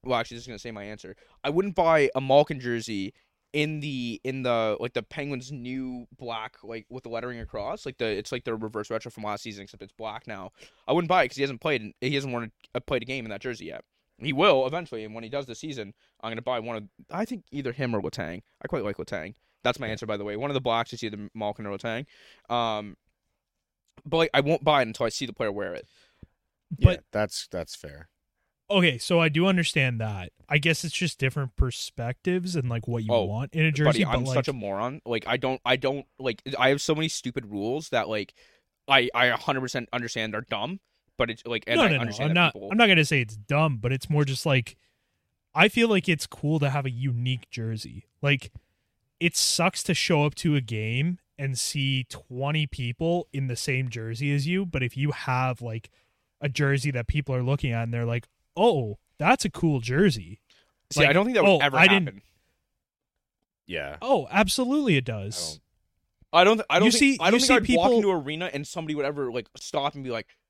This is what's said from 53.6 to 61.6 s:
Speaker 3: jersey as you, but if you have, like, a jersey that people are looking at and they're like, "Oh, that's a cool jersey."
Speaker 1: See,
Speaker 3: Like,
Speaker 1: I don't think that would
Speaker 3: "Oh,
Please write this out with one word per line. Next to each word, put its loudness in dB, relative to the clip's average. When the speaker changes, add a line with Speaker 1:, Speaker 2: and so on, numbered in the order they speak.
Speaker 3:
jersey -4
as 0
you, 0
but -2
if -2
you 0
have, -2
like, -8
a -2
jersey 2
that -4
people 0
are 0
looking 0
at 0
and -4
they're -2
like, -2
"Oh, 2
that's 4
a 0
cool 0
jersey." 0
Speaker 1:
See, 0
Speaker 3:
Like, 8
Speaker 1:
I 6
don't 6
think 0
that 8
would 10
Speaker 3:
"Oh, 8